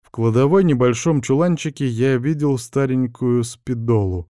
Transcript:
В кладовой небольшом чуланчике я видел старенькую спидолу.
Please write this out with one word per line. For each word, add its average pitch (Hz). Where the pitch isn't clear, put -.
В -
кладовой 131
небольшом 127
чуланчике 151
я 127
видел 143
старенькую 123
спидолу. 113